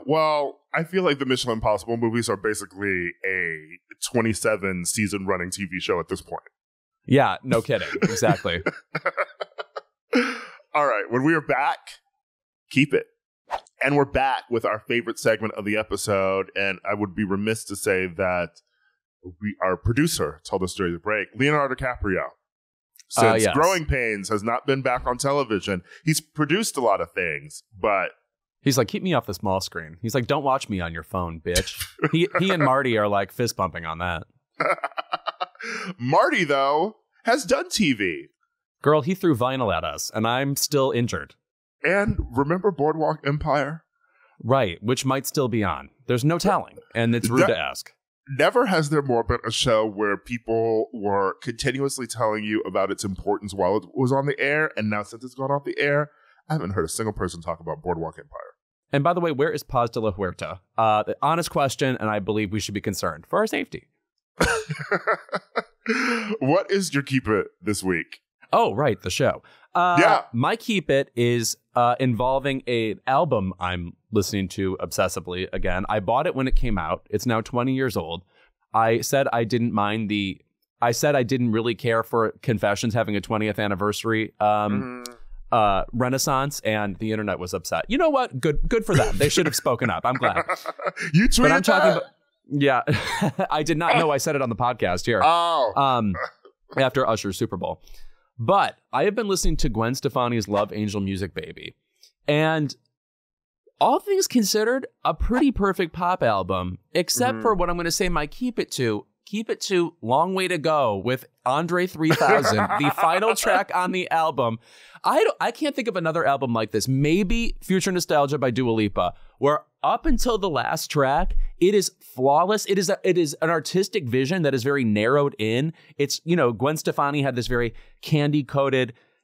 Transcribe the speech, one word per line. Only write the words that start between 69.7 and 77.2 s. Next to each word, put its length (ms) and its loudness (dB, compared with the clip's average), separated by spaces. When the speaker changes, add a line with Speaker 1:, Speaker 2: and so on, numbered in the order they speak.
Speaker 2:
Uh, 260 2
Speaker 1:
Yeah. 220 6
Speaker 2:
my 240 0
Keep 340 -2
It 240 2
is, 420 0
uh, 260 2
involving 640 0
an 400 -2
album 540 2
I'm 340 -4
listening 380 0
to 300 -4
obsessively 720 -4
again. 360 -2
I 120 -2
bought 260 0
it 80 -4
when 140 -2
it 80 6
came 220 2
out. 320 -6
It's 160 -4